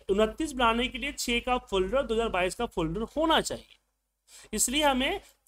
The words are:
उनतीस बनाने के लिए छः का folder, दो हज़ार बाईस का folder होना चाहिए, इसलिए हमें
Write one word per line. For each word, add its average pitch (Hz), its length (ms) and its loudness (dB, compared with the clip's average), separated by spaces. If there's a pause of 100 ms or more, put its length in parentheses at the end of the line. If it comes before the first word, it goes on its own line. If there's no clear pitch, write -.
(120)
उनतीस 220 400 0
बनाने 240 360 2
के - 100 -10
लिए 277 160 -6
छः 233 260 -2
का 247 200 -2
folder, 196 420 0
दो 226 120 -2
हज़ार 226 160 0
बाईस 185 240 0
का 233 140 -4
folder 170 340 -4 (140)
होना 311 240 4
चाहिए, - 380 -8 (720)
इसलिए 262 320 0
हमें 277 360 2 (260)